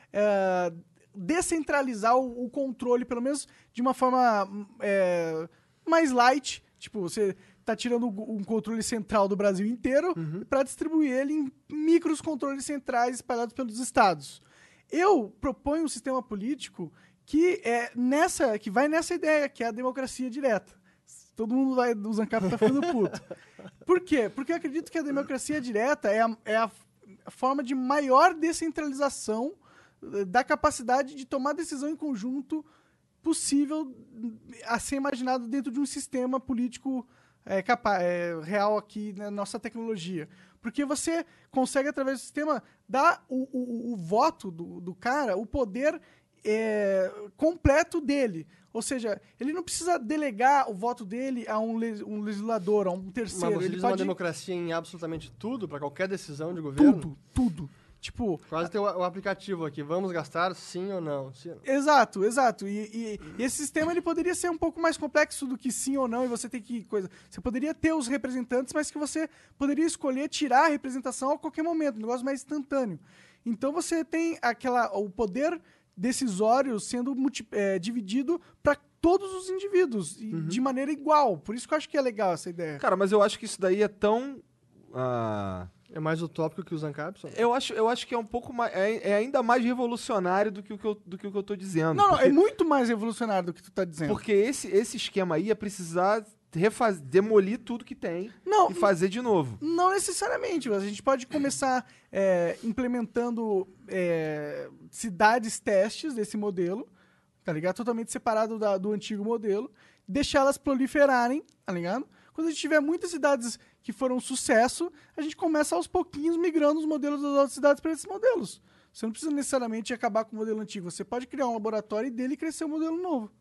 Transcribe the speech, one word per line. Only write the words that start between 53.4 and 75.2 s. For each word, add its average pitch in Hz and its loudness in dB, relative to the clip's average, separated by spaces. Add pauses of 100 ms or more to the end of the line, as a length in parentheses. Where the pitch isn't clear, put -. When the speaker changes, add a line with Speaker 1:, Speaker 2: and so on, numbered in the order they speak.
Speaker 2:
Mas 214 2
você 180 -2
Speaker 1:
Ele 190 -2
Speaker 2:
diz 180 -6
uma - 2
Speaker 1:
pode 190 0
Speaker 2:
democracia 180 -4
em 175 -4
absolutamente 165 -8
tudo, 220 -6
pra 147 -8
qualquer 143 -4
decisão 165 -6
de 170 -8
governo? 156 6
Speaker 1:
Tudo, 156 -2 (140)
tudo. 175 -2 (300)
Tipo 196 -4
Speaker 2:
Quase 170 -2
tem 208 -2
o, 202 0
o 185 -2
aplicativo 190 -4
aqui, 147 -6
vamos 180 -2
gastar 165 -2
sim 185 -8
ou 185 -4
não? 139 -6
Sim - -16
ou 160 -12
não? - -20 (120)
Speaker 1:
Exato, 269 4
exato. 208 2
E, 202 -4 (160)
e, 220 -6 (180)
e 220 -2
esse 254 -2
sistema 311 -2
ele 349 0
poderia 339 0
ser 349 -2
um 330 -2
pouco 330 -2
mais 330 2
complexo 294 0
do 247 -6
que 247 -4
sim 269 -2
ou 262 0
não, 240 -2
e 254 0
você 233 -6
tem 240 -8
que 226 -8
coisa. 196 -4 (180)
Você - -14
poderia 247 -2
ter 320 2
os 302 0
representantes, 254 -2
mas 302 -2
que - -10
você 302 -4 (300)
poderia 285 2
escolher 285 -2
tirar 277 4
a - 8
representação 269 -2
a 302 -2
qualquer 311 -6
momento, 311 0
um 220 -10
negócio 240 -4
mais 277 -4
instantâneo. 262 -4 (440)
Então 247 -2
você 330 -2
tem 330 -2
aquela, 240 0
o 202 -2
poder 262 -2 (360)